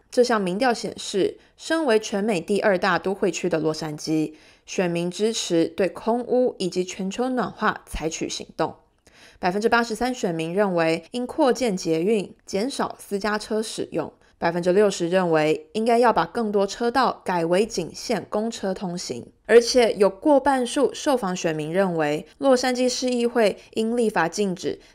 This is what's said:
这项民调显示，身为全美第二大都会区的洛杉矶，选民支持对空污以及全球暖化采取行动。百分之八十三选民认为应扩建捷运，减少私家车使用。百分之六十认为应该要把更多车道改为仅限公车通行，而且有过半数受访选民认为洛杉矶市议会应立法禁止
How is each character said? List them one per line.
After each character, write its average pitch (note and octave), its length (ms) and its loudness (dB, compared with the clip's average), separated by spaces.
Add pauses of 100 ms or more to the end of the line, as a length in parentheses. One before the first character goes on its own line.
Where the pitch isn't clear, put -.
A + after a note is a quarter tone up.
(100)
这 B3 140 4
项 A#3 160 0
民 F#3 180 -2
调 A#3+ 160 2
显 - 240 -8
示， - 400 -2 (180)
身 D#4+ 300 -2
为 A3 100 6
全 G#3+ 280 -2
美 G#3+ 160 0
第 G3+ 200 -2
二 G3+ 160 4
大 F#3+ 220 0
都 F#3+ 160 -4
会 G3 160 0
区 F3 180 -4
的 E3+ 120 0
洛 D#3 120 0
杉 D#3 240 -8
矶， D#3 380 -2 (320)
选 F#3 240 -2
民 E3+ 180 -2
支 G#3 240 -2
持 E3 340 0
对 F#3+ 220 0
空 A#3 360 -4
污 B3 340 0
以 F#3 100 -2
及 F3+ 160 -2
全 F#3 240 -8
球 A#3+ 200 -4
暖 B3+ 200 -2
化 G3 380 -2
采 - 220 -4
取 - 200 -6
行 - 280 -10
动。 D#3+ 180 -2 (640)
百 F#3 100 -2
分 G3+ 140 0
之 A3+ 60 4
八 A#3 120 4
十 A#3 140 -2
三 B3 180 -2
选 G#3+ 220 -2
民 E3 180 -4
认 G3 220 0
为 E3 380 0
应 B3 120 -4
扩 B3+ 280 2
建 A#3 240 0
捷 D#3+ 260 0
运， G3+ 320 0 (100)
减 G#3 240 -4
少 - 300 -4
私 - 180 -6
家 G#3 220 -2
车 G#3+ 240 -4
使 - 300 -8
用。 D#3 200 -4 (260)
百 E3+ 120 0
分 E3+ 120 -2
之 F3+ 100 4
六 G3+ 180 6
十 F3+ 160 -2
认 F3+ 260 2
为 D#3 420 2
应 A3 100 -2
该 A#3 140 4
要 A#3+ 120 6
把 A3+ 140 2
更 A3+ 260 -4
多 G3+ 160 2
车 A#3+ 240 -2
道 B3 320 0
改 F3 220 -2
为 F3+ 220 2
仅 F3+ 280 -6
限 - 360 -4
公 A3 200 -2
车 G3+ 220 -4
通 F3+ 240 -6
行， A#3 340 -10 (140)
而 A3+ 160 8
且 A#3 320 4
有 F#3+ 160 4
过 C#4 320 4
半 C4 260 2
数 B3+ 280 0
受 D4 200 0
访 F#3 220 -2
选 E3+ 180 -2
民 D3+ 160 -6
认 F#3 260 2
为 D3+ 300 0 (120)
洛 C4+ 180 -2
杉 B3+ 180 0
矶 B3+ 140 2
市 B3+ 220 -2
议 A#3+ 160 0
会 A3+ 320 0 (140)
应 A3 220 -2
立 A#3+ 140 2
法 F#3 180 0
禁 F#3 300 -2
止 - 240 -6 (140)